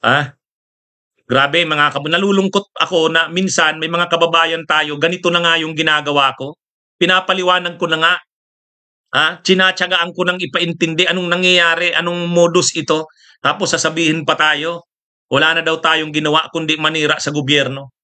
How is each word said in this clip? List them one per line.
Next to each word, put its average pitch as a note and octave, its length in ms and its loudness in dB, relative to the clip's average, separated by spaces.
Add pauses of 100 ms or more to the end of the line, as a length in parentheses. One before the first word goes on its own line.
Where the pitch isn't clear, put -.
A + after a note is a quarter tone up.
Ah, C3 320 0 (880)
grabe, C#3+ 400 2
mga D3 320 0
kab-, C#3+ 160 -4
nalulungkot G3 640 0
ako D#3+ 320 0
na D#3+ 240 0
minsan E3 480 0
may D#3+ 80 -4
mga E3+ 240 -2
kababayan E3 560 0
tayo, D3+ 320 -2
ganito F3 320 0
na F3 80 2
nga E3+ 160 2
yung D#3+ 160 -2
ginagawa D3 640 0
ko. C#3 240 -12 (400)
Pinapaliwanag F3+ 800 0
ko F3 80 -2
na D#3+ 160 0
nga. E3+ 100 4 (1000)
Ah, D3+ 260 0
tsinatsagaan F#3 720 0
ko F3 160 -2
nang F3+ 140 -2
ipaintindi E3+ 680 -2
anong F3 240 -2
nangyayari, F3 640 2
anong F3 320 -2
modus E3+ 480 2
ito. D#3 320 -2 (320)
Tapos E3 320 -2
sasabihin D#3+ 560 -2
pa D#3 80 2
tayo, D3+ 540 -2 (400)
wala D#3 280 2
na E3 80 -2
daw D#3+ 160 0
tayong D#3 320 0
ginawa D3+ 360 0
kundi D#3+ 280 -2
manira D#3 400 0
sa - 160 -6
gobyerno. C#3 600 -2 (100)